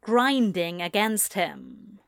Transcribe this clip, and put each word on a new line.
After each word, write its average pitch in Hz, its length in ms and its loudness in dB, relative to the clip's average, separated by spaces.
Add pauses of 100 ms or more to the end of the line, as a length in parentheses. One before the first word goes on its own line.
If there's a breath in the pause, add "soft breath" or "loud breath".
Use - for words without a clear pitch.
grinding 214 800 2
against 208 500 0
him. 143 760 -6